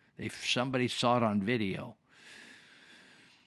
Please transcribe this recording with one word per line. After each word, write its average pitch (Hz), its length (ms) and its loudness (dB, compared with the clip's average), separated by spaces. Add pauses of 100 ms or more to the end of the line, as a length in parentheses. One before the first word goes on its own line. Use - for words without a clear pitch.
(180)
They, 110 100 -6
somebody 127 600 0
saw 123 300 2
it 120 60 4
on 104 180 2
video. 101 540 -2 (1500)